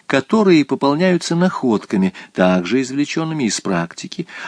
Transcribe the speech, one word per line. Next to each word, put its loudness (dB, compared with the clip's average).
которые 4
пополняются 0
находками, 0
также 2
извлечёнными -4
из -2
практики, -6